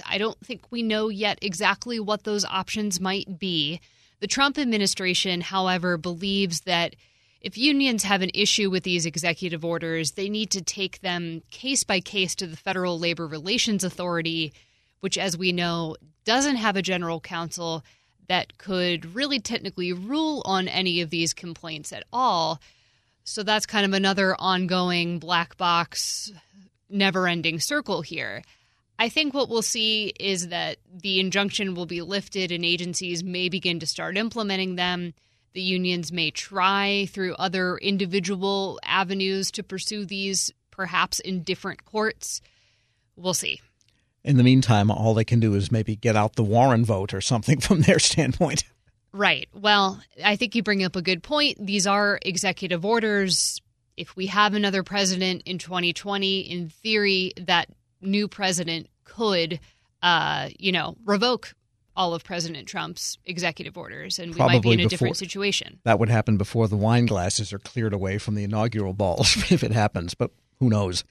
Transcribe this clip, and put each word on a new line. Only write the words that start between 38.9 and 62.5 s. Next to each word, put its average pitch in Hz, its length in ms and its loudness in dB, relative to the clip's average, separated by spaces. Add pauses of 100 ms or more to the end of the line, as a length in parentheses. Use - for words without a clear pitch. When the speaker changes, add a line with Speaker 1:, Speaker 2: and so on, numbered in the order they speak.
Speaker 1:
to 202 120 -10
pursue 202 420 -8
these, 196 460 -4 (180)
perhaps 180 500 -2
in 185 240 -4
different 180 420 -6
courts. - 560 -4 (760)
We'll 180 180 -2
see. - 280 -4 (640)
Speaker 2:
In 139 140 6
the 123 60 8
meantime, 123 480 6
all 107 220 2
they 110 100 4
can 117 160 4
do 110 140 6
is 98 180 2
maybe 110 240 0
get 107 200 2
out 107 200 2
the 120 80 2
Warren 117 400 6
vote 104 300 0
or 95 80 -4
something 127 380 2
<laughs> - 20 -4
from 160 200 4
their 185 180 8
standpoint. - 640 2 (480)
Speaker 1:
Right. 185 400 2
Well, 202 480 2 (220)
I 208 120 4
think 226 200 -2
you 226 80 2
bring 196 200 0
up 185 140 -2
a 180 40 0
good 180 220 0
point. 294 420 0
These 196 220 0
are 202 340 2
executive 180 640 -2
orders. 208 800 0 (340)
If - 220 -12
we 190 80 -2
have 202 300 2
another 196 280 0
president 185 640 -2
in 180 120 -6
twenty 175 360 -2
twenty, 196 460 -2
in 175 280 -6
theory, 202 680 2
that 175 320 0 (320)
new 202 260 0
president 170 640 -4 (160)
could, 175 560 0 (400)
uh, 151 480 2 (100)
you 185 140 0
know, 165 320 -4
revoke 208 480 0 (420)
all 180 180 0
of 165 120 -8
President 165 420 -8